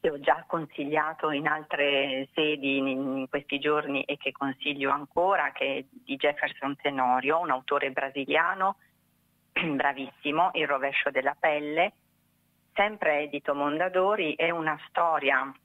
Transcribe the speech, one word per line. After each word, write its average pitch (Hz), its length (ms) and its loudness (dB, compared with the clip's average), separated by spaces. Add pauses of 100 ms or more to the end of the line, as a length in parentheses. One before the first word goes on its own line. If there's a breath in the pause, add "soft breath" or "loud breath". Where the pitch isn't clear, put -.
che 175 100 0
ho 143 80 -6
già 151 280 2
consigliato 156 840 -2
in 147 160 -2
altre 143 840 0
sedi 143 460 0
in, 135 80 0
in 135 420 -2
questi 143 300 -4
giorni 147 460 0
e 143 120 -6
che 139 160 -6
consiglio 139 580 -2
ancora, 147 600 0
che 135 240 -4
è 135 140 -6
di 135 260 -10
Jefferson 143 600 -2
Tenorio, 135 640 2
un 170 120 -2
autore 139 400 0
brasiliano 147 880 0 (760 soft breath)
<clears throat> - 0 -
bravissimo, 143 1000 0
Il 156 120 0
rovescio 139 440 0
della 135 280 0
pelle, 156 540 2 (800)
sempre 196 480 2
edito 147 340 -2
Mondadori. 175 800 2
È 170 160 2
una 160 280 0 (100)
storia 139 640 2 (120)